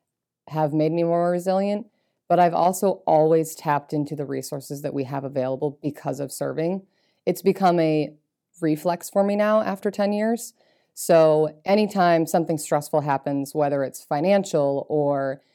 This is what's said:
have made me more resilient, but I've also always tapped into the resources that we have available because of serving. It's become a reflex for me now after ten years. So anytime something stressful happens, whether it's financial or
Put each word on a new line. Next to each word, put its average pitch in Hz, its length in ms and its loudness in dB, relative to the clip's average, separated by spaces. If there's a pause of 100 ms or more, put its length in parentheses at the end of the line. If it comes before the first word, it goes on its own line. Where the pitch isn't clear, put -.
(500)
have 156 240 -2
made 156 180 2
me 170 120 0
more 170 280 2
resilient, 190 560 -2 (400)
but 175 120 4
I've 175 140 4
also 180 520 0
always 156 500 2
tapped 147 380 -2
into 151 220 -4
the 143 100 -6
resources 139 560 -8
that 139 120 -6
we 139 120 -4
have 135 180 -6
available 135 580 -4
because 143 380 -6
of 139 120 -8
serving. 160 520 -4 (420)
It's 175 160 -2
become 185 380 2
a 156 340 0 (480)
reflex 165 480 -2
for 196 140 2
me 202 120 0
now 214 260 2
after 202 300 -4
ten 202 200 -2
years. 220 420 -2 (420)
So 156 680 4
anytime 185 640 2
something 165 320 0
stressful 147 440 -2
happens, 139 540 -4
whether 143 280 0
it's - 200 -8
financial 151 880 0
or 143 520 -2 (140)